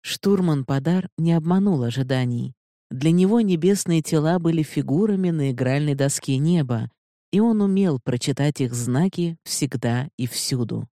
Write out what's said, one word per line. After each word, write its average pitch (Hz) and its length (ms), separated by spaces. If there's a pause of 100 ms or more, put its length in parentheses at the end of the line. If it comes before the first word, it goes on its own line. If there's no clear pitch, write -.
Штурман 180 600
Падар 165 540
не 165 140
обманул 170 500
ожиданий. 127 720 (360)
Для 143 220
него 190 280
небесные 180 640
тела 160 380
были 165 220
фигурами 175 680
на 143 220
игральной 135 420
доске 139 440
неба, 131 520 (400)
и 185 80
он 220 220
умел 190 400
прочитать 139 600
их 123 140
знаки 165 680
всегда 123 720
и 127 100
всюду. 117 600 (100)